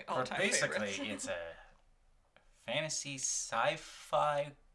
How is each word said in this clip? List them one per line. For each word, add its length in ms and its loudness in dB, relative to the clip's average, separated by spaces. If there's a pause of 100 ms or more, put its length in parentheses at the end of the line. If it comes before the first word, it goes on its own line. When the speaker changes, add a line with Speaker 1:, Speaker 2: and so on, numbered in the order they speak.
Speaker 1:
but 60 -2
Speaker 2:
all-time 260 0
Speaker 1:
basically, 480 2
Speaker 2:
favorites. 380 -4
<laughs> 0 -
Speaker 1:
it's 20 -6
a 1400 -12
fantasy 440 -2
sci-fi 1400 2 (240)